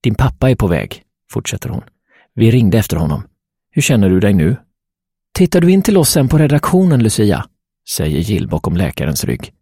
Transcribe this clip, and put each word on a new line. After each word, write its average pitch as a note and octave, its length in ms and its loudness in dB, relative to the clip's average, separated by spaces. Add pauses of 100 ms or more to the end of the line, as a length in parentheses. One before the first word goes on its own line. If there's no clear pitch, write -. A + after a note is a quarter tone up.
"Din A2 140 -2
pappa C3 360 0
är B2+ 40 2
på A2 120 -2
väg", E2 360 -4 (280)
fortsätter - 380 -8
hon. - 140 -8 (520)
"Vi A2+ 160 4
ringde A2+ 280 2
efter G2+ 180 -2
honom. D2+ 300 -4 (440)
Hur D3+ 120 -2
känner A2 260 2
du F#2 120 2
dig G2+ 140 2
nu?" F2+ 220 2 (760)
"Tittar F3+ 280 2
du E3+ 100 4
in F#3+ 120 4
till G3+ 140 2
oss D#3+ 140 2
sen C#3 180 2
på D3+ 100 2
redaktionen, D3+ 640 2
Lucia?" G#2 440 0 (500)
säger D#2 220 -2
Jill F2 300 -2
bakom D2+ 280 -4
läkarens C#2 480 -4
rygg. - 380 -8